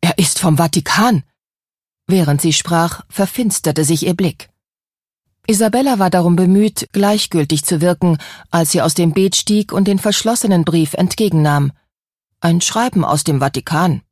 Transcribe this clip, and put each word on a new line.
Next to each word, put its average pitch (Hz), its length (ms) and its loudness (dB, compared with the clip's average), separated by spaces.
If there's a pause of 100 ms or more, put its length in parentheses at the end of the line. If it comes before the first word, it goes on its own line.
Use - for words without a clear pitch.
„Er - 180 0
ist 165 200 0
vom 160 180 0
Vatikan.“ 175 680 0 (800)
Während 151 340 0
sie 165 120 0
sprach, 170 560 -2
verfinsterte 190 760 -2
sich 151 220 -2
ihr 180 80 0
Blick. - 360 -4 (960)
Isabella 226 520 0
war 190 120 2
darum 175 260 2
bemüht, 190 560 2
gleichgültig 175 720 0
zu 165 160 -2
wirken, 175 380 2 (320)
als 165 200 0
sie 165 120 0
aus 156 120 0
dem 170 180 0
Beet 190 220 0
stieg 208 380 -2
und 202 160 0
den 196 100 0
verschlossenen 202 680 0
Brief 165 300 0
entgegennahm. 151 800 0 (680)
Ein 170 200 2
Schreiben 226 440 -2
aus 147 200 0
dem 143 160 0
Vatikan. 147 720 -2